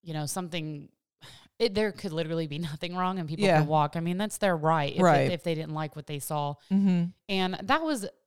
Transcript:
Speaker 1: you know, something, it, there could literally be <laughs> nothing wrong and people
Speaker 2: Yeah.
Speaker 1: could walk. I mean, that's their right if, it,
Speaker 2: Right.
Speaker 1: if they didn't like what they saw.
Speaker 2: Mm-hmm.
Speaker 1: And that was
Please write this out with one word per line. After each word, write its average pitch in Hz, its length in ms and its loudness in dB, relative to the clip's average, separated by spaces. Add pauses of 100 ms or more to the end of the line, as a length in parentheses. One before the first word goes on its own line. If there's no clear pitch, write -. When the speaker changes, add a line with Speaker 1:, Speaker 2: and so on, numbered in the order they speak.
Speaker 1:
you 165 100 -12
know, 151 140 -4
something, 156 600 -6 (720)
it, 220 140 2
there 214 180 0
could 185 200 -8
literally 160 360 -2
be 143 100 -6
<laughs> 170 120 -4
nothing 175 260 -8
wrong 185 240 0
and 160 80 -4
people 165 160 -2
Speaker 2:
Yeah. 170 160 6
Speaker 1:
could 151 80 2
walk. 151 260 2
I 170 60 -2
mean, 175 180 -2
that's 208 200 -4
their 185 180 2
right 156 360 2
if, - 60 -4
it, 185 40 6
Speaker 2:
Right. 147 280 6
Speaker 1:
if 170 140 -4
they 165 100 0
didn't 156 200 -6
like 156 200 -6
what 151 140 -14
they 147 100 -8
saw. 147 360 -4 (180)
Speaker 2:
Mm-hmm. 190 320 4 (240)
Speaker 1:
And 190 340 -2
that 269 200 0
was 277 240 -2 (200)